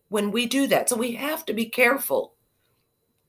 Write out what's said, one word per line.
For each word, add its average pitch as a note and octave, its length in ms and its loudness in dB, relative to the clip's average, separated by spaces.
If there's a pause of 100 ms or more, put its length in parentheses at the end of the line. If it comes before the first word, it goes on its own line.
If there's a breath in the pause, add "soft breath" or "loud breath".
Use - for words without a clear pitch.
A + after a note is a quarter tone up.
(100)
when G#3 200 0
we A#3 160 0
do C4 220 2
that. F3 200 2
So B3 80 2
we A#3 160 -2
have D4+ 340 -6
to G#3+ 80 -4
be A3+ 100 0
careful B3 720 0 (960)